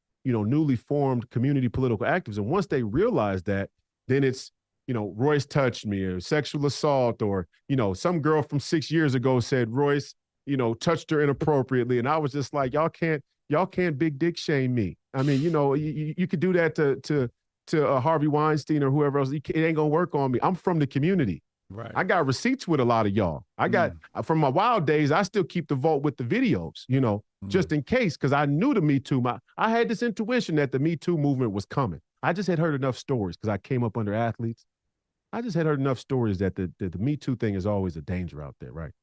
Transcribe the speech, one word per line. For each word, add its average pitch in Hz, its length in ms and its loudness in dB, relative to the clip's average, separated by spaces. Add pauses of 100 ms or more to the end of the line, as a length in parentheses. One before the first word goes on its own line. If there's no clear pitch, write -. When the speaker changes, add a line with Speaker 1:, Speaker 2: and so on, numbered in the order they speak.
(240)
Speaker 1:
you 131 80 0
know, 107 120 0
newly 139 320 2
formed 135 540 -2
community 131 380 0
political 113 380 0
activism. 107 420 -2
Once 185 180 0
they 139 160 -2
realized 110 640 0
that, 98 240 -2 (380)
then 135 140 2
it's, 131 300 -2 (340)
you 131 80 -4
know, 104 220 -4
"Royce 139 300 2
touched 135 380 0
me," 101 200 -2
or 92 160 -4
sexual 147 460 -2
assault, 135 560 0
or, 98 260 -2 (200)
you 139 60 0
know, 110 180 2
some 170 280 -2
girl 151 220 2
from 143 180 -4
six - 300 -2
years 151 260 2
ago 127 240 2
said 117 340 0
Royce, 143 400 0 (320)
you 139 100 -2
know, 117 180 0
touched 160 360 -2
her 156 100 2
inappropriately. 131 800 2
And 120 100 0
I 156 100 2
was 147 140 -2
just 143 220 -6
like, 135 180 0
"Y'all 156 160 0
can't, 156 320 -2 (280)
y'all 160 180 2
can't 180 320 -2
big 156 200 0
dick 165 180 0
shame 131 380 0
me." 98 220 -2 (160)
I 135 100 -2
mean, 139 200 2
you 170 80 2
know, 143 240 2
you, 151 160 -2
you, 151 280 -6
you 185 100 0
could 160 120 -2
do 185 120 2
that 165 240 2
to, 139 240 2
to, 139 280 0 (400)
to, 151 200 2
uh, 135 120 2
Harvey 151 280 2
Weinstein 151 560 0
or 135 60 2
whoever 143 280 2
else. 135 140 0
You 147 80 -4
can't, - 160 -6
it 160 100 2
ain't 165 100 0
gonna 151 120 2
work 160 260 0
on 139 160 0
me. 120 100 0
I'm 175 140 2
from 170 240 0
the 143 80 2
community. 143 560 0 (260)
Speaker 2:
Right. 113 280 -14
Speaker 1:
I 151 80 0
got 185 220 2
receipts 233 420 -2
with 156 100 2
a 127 60 4
lot 113 220 4
of 101 60 0
y'all. 87 320 0 (140)
I 143 100 0
got, 180 220 2
Speaker 2:
Mm. 85 80 -14 (160)
Speaker 1:
uh, - 80 -4
from 160 160 0
my 151 100 4
wild 190 380 2
days, 151 240 2
I 170 120 4
still 196 200 0
keep - 240 -4
the 151 80 -2
vault 143 300 0
with 147 120 0
the 135 60 -8
videos, 127 640 0
you 127 140 2
know, 107 240 0 (200)
Speaker 2:
Mm. 95 40 -10
Speaker 1:
just 160 240 0
in 147 100 0
case, 226 340 0
'cause 131 160 0
I 143 140 2
knew 160 260 2
the 214 80 2
Me 143 200 2
Too. 135 200 -2
My, 120 200 -2 (180)
I 214 120 2
had 226 180 2
this 226 140 -2
intuition 226 540 -2
that 143 140 2
the 131 80 -2
Me 160 180 0
Too 175 220 -2
movement 131 320 2
was 98 160 -4
coming. 101 340 -4 (220)
I 151 100 0
just 180 140 -4
had 170 140 0
heard 156 160 0
enough 131 200 -2
stories, 101 400 -4
'cause 107 120 -6
I 104 100 -2
came 123 240 -2
up 117 140 -2
under 104 180 -2
athletes. 117 500 -4 (680)
I 233 100 -6
just 214 140 -4
had 165 100 2
heard 147 140 0
enough 135 180 0
stories 117 400 0
that 95 160 0
the, 92 240 -4
that 92 140 -6
the 87 60 -10
Me 139 180 -2
Too 139 180 -4
thing 110 200 -2
is 92 120 -4
always 95 300 -2
a 78 60 -10
danger 82 380 -6
out 73 200 -12
there, 64 120 -14
right? 82 200 -12 (100)